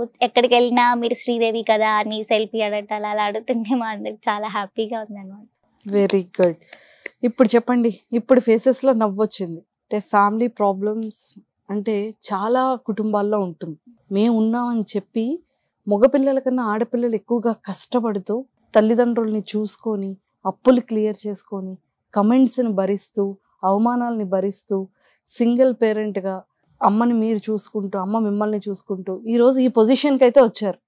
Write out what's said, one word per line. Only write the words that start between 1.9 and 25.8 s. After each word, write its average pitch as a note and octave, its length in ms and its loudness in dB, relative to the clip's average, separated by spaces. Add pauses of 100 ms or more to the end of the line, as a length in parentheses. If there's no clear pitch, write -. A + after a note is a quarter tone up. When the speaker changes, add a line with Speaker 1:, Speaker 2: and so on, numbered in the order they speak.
Speaker 1:
అని G#3+ 340 -2
సెల్ఫీ A3 360 -2
అడగటాలు G#3 460 -4
అలా G#3 160 -2
అడుగుతుంటే A3 520 -4
మా A#3 140 -2
అందరికి G#3+ 400 -10
చాలా G#3 200 -2
హ్యాపీగా G#3+ 520 -6
ఉంది G#3+ 180 -14
అనమాట. G3 280 -20 (400)
Speaker 2:
Very G3 360 2 (100)
good. F3 260 2 (640)
ఇప్పుడు A#3 260 2
చెప్పండి, A#3 420 2 (220)
ఇప్పుడు A#3+ 280 4
ఫేసెస్‌లో B3 520 2
నవ్వొచ్చింది. G3+ 680 -2 (200)
అంటే - 200 -6
family G#3 480 2
problems G#3+ 760 -4 (480)
అంటే G#3 240 -4 (300)
చాలా A3 380 0 (240)
కుటుంబాల్లో G#3 540 -2
ఉంటుంది. F3 380 -8 (340)
మేము A3 260 2
ఉన్నామని A#3 460 0 (120)
చెప్పి A3+ 280 -6 (640)
మగపిల్లల C4+ 520 2
కన్నా B3+ 260 -2
ఆడపిల్లలు A#3 500 -2
ఎక్కువగా A3+ 380 -2 (140)
కష్టపడుతూ G#3 680 -4 (400)
తల్లిదండ్రుల్ని A3 680 2 (100)
చూసుకొని, G#3 580 -6 (340)
అప్పులు B3 360 2
క్లియర్ G#3+ 360 -2
చేసుకొని, F#3+ 580 -10 (400)
కామెంట్స్‌ని A#3 580 2
భరిస్తూ, G3 520 -2 (400)
అవమానాల్ని A#3 600 0
భరిస్తూ, F#3+ 520 -4 (520)
సింగిల్ A#3+ 460 2
పేరెంట్‌గా G#3 600 -2 (440)